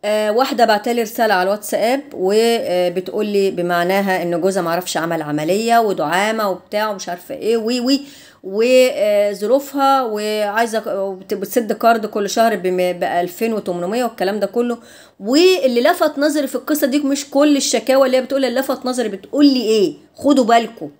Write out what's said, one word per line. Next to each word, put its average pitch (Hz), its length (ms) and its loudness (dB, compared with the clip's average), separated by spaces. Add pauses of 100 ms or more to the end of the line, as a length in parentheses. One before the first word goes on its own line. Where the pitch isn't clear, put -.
آه، 208 260 0
واحدة 240 340 2
بعتلي 226 360 0
رسالة 220 320 0
على 185 100 2
الواتساب 214 580 -2 (120)
وبتقول 190 1120 0
لي 202 260 0
بمعناها 175 720 0
ان 170 180 -2
جوزها 190 200 0
معرفش 175 360 -4
عمل 165 240 -4
عملية 175 580 0
ودعامة 202 720 0
وبتاع 208 400 -4
ومش 190 200 -8
عارفة - 260 -10
ايه 220 220 -2
وي 233 220 -2
وي، 269 220 0 (420)
وظروفها 233 1600 2
وعايزة 214 760 -2
ك-، 220 80 -8
وبت-، 196 460 -6
بتسد 202 400 -2
كارد 226 320 2
كل 208 240 -4
شهر 226 260 2
بم-، 180 440 -2
بألفين 175 540 -2
وتمنمية 196 500 -4
والكلام 214 360 -4
ده 196 80 0
كله. 240 300 -2 (420)
واللي 262 600 4
لفت 302 380 0
نظري 294 280 0
في - 80 -10
القصة 294 320 -2
دي، 269 120 0
مش 277 300 -4
كل 285 280 4
الشكاوى 262 480 2
اللي 254 120 2
هي 254 40 2
بتقول، 269 240 -2
اللي 240 140 -2
لفت - 260 -6
نظري 247 240 -2
بتقول 254 360 0
لي 254 160 4
ايه، 208 320 2 (220)
خدوا 269 280 2
بالكم 220 460 0 (100)